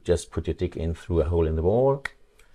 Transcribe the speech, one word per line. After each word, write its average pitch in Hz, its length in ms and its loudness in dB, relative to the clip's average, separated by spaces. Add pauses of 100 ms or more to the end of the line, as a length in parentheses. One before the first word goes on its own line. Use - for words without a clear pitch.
just 85 260 0
put - 180 -6
your 80 60 -2
dick - 220 -4
in 80 180 -4
through 85 260 0
a 76 40 2
hole 82 220 2
in 80 100 -2
the 80 60 0
wall 127 400 2 (520)